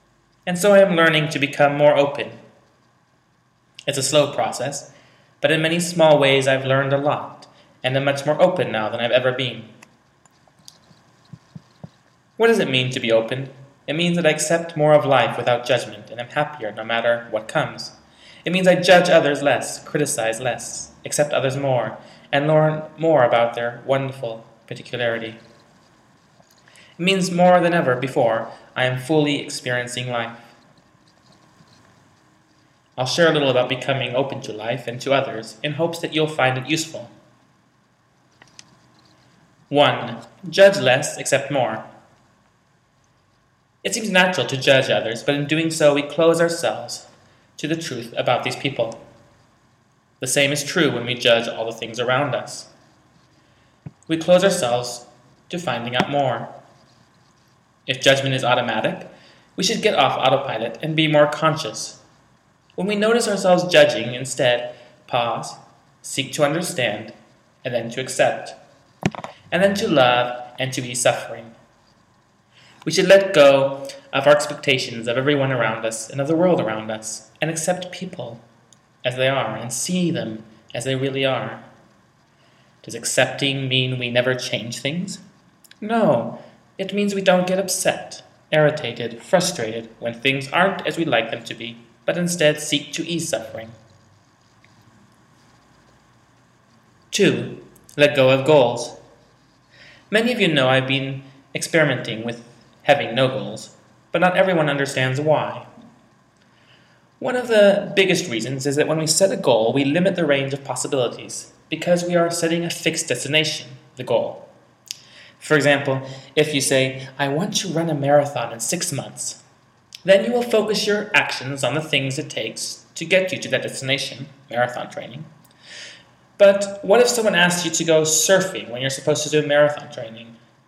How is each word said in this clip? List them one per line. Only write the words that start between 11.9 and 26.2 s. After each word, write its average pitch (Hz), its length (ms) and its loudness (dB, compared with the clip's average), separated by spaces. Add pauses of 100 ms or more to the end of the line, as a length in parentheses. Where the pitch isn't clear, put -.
What 226 100 4
does 226 100 6
it 139 140 0
mean 127 180 2
to 131 100 -4
be 117 120 0
open? 127 400 0 (340)
It 139 80 -6
means 175 220 0
that 170 100 2
I 156 60 4
accept 170 440 -2
more 151 180 4
of 147 120 6
life 127 320 2
without 120 300 -2
judgment, - 420 -2
and 113 100 -12
am 120 100 -10
happier 117 420 -4
no 110 120 -10
matter 117 460 0
what 110 180 -6
comes. 110 440 -6 (520)
It 170 80 -4
means 180 160 0
I 180 140 6
judge 180 300 6
others 143 320 4
less, 123 400 -2
criticize 117 560 -2
less, - 520 -8 (140)
accept - 280 -2
others 131 220 -2
more, 127 440 -2 (320)
and 147 160 0
learn 156 340 2 (160)
more 151 260 4
about 117 300 4
their 120 320 -6
wonderful 131 580 -4 (220)
particularity. 117 680 -6 (1600)